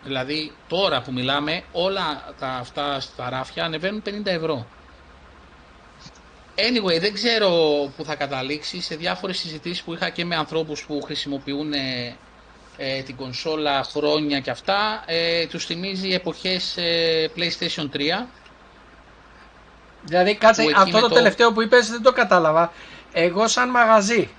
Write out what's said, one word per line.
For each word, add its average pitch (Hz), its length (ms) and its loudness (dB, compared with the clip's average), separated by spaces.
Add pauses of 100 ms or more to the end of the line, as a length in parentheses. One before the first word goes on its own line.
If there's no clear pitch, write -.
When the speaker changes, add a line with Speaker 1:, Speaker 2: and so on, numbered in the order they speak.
Speaker 1:
δηλαδή 139 480 -4 (160)
τώρα 165 340 0
που 131 100 -8
μιλάμε, 147 500 -2 (100)
όλα 175 640 -4
τα, 135 100 -6
αυτά 135 520 -6
στα 127 300 -10
ράφια 131 340 -6
ανεβαίνουν 180 380 -4
πενήντα 202 280 -6
ευρώ. 160 360 -4 (1900)
Anyway, 196 440 2
δεν 202 140 -2
ξέρω 214 340 2 (480)
πού 156 80 -10
θα 151 100 -6
καταλήξει. 143 680 -6
Σε 170 160 -8
διάφορες 185 420 -4
συζητήσεις 170 440 -8
που 165 120 -8
είχα 175 140 -4
και 170 160 -6
με 175 120 -2
ανθρώπους 156 480 -4
που 147 200 -4
χρησιμοποιούν, 143 680 -6
ε, 127 440 -6 (600)
ε, 135 260 -6
την 127 140 -14
κονσόλα 139 680 -2
χρόνια 147 560 0
και 131 100 -6
αυτά, 208 560 -2
ε, 165 400 0
τους 175 200 -8
θυμίζει 190 460 -6
εποχές, 185 640 -4
ε, 165 600 0
PlayStation 170 540 -4
τρία. 170 380 -2 (1800)
Speaker 2:
Δηλαδή, 180 300 2
κάτσε, 220 280 4
Speaker 1:
Που 214 60 4
εκεί 208 120 4
Speaker 2:
αυτό 180 160 6
Speaker 1:
με 220 40 8
Speaker 2:
το 240 80 4
Speaker 1:
το 202 60 2
Speaker 2:
τελευταίο 233 380 6
που 220 100 0
είπες 226 280 6
δεν 233 120 -6
το 254 100 8
κατάλαβα. 170 600 4 (400)
Εγώ 175 360 2
σαν 247 220 0
μαγαζί 220 580 4 (100)